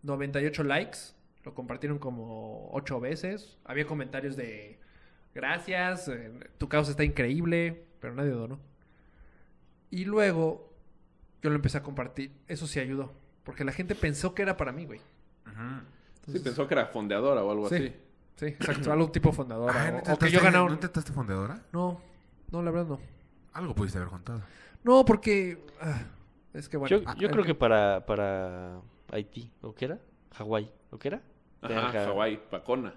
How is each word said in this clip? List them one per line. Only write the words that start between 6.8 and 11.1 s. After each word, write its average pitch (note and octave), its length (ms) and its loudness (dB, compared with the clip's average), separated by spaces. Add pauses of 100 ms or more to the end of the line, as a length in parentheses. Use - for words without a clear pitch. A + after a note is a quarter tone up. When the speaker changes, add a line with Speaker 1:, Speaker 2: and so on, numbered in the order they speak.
Speaker 1:
está D3 140 2
increíble", E3 800 0 (160)
pero A#2+ 140 -12
nadie C#3 160 0
donó. B2 300 -6 (1300)
Y F#3 140 -4
luego F#3 680 2 (680)